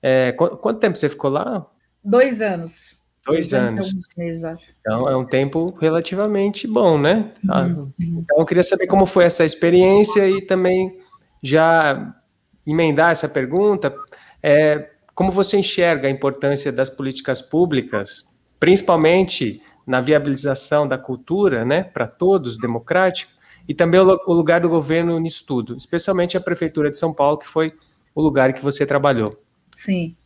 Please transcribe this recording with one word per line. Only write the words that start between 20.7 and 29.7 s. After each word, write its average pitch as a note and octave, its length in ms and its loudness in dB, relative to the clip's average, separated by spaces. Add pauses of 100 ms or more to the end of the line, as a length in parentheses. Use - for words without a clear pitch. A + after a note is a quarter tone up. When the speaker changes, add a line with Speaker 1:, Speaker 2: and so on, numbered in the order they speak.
Speaker 1:
da B2+ 100 -4
cultura, C3+ 680 -2
né, D3 180 0
pra B2 220 -6
todos, C3+ 540 -2
democrático, C#3 720 -4 (360)
e D3+ 60 -6
também E3+ 260 4
o F#3+ 40 8
lu-, F#3 240 4
o F3 60 2
lugar E3+ 280 2
do E3+ 80 0
governo E3 500 0
nisso E3 280 -6
tudo, A#2+ 280 -4
especialmente F3 640 -4
a F3 40 -2
Prefeitura D#3 500 -4
de D3 60 -6
São E3 140 -2
Paulo, D3 280 0
que - 80 -20
foi D#3+ 260 -4 (400)
o D3+ 80 -4
lugar C3 320 2
que - 100 -10
você C#3 220 -2
trabalhou. C#3 540 0 (320)